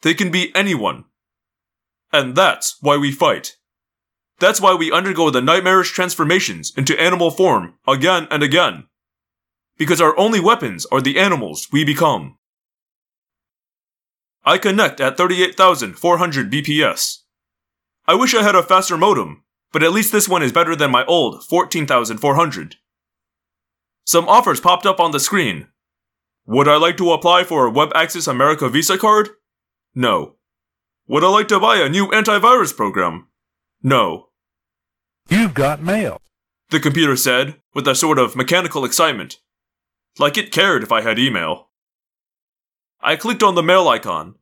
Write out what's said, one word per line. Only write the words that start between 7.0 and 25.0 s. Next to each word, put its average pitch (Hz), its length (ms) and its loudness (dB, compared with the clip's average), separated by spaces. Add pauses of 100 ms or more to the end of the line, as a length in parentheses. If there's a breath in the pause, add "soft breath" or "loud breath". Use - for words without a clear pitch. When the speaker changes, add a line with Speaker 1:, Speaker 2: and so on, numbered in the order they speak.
Speaker 1:
form 123 440 0 (120)
again 156 440 0
and 147 120 0
again. 139 440 0 (920)
Because 156 240 0
our 156 180 2
only 214 220 2
weapons 165 460 -2
are 135 160 -2
the 139 160 -2
animals 143 520 -2
we 151 140 0
become. 139 540 -2 (2000)
I 156 140 4
connect 190 460 0
at 135 160 -2
thirty-eight 180 400 0
thousand 151 400 2
four 175 180 2
hundred 143 320 -4
B 143 140 -4
P 151 200 -2
S. - 420 -4 (840)
I 165 80 2
wish 254 200 0
I 220 80 2
had 208 120 2
a 180 80 4
faster 185 340 0
modem, 139 480 -2 (260)
but 151 120 -2
at 170 100 2
least 214 200 -2
this 202 180 0
one 180 120 0
is 127 80 0
better 165 240 0
than 147 160 0
my - 140 2
old 151 400 0
fourteen 170 420 -2
thousand 117 360 -2
four 143 140 2
hundred. 139 400 -2 (1300)
Some 170 240 0
offers 202 300 4
popped 180 260 0
up 190 120 0
on 170 120 2